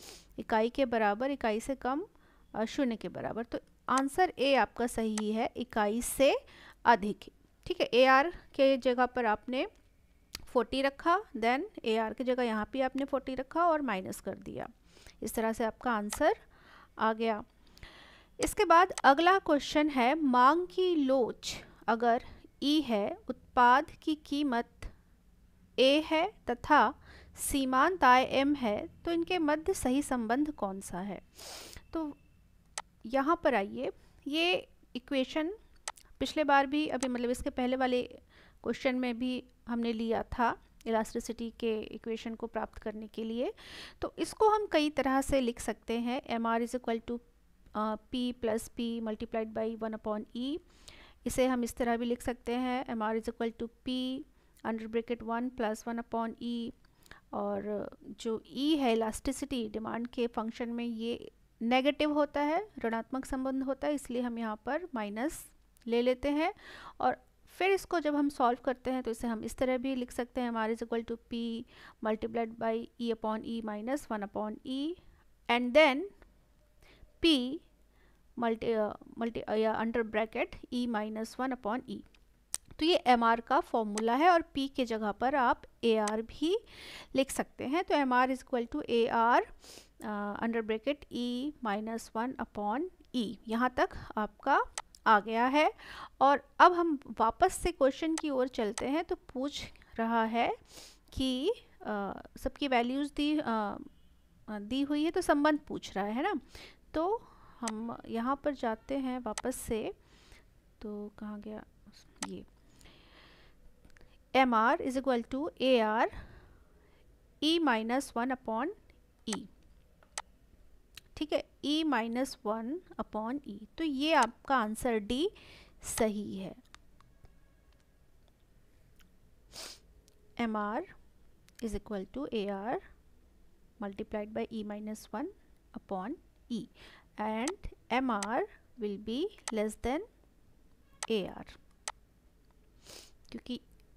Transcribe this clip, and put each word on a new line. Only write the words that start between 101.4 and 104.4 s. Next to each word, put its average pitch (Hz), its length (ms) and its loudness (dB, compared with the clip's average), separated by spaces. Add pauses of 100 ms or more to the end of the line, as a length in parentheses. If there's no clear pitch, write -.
अ, 202 400 -6 (140)
सबकी 269 320 -4
वैल्यूज 262 440 0
दी, 294 260 0
अ, - 60 -2
अ, 214 340 -2 (720)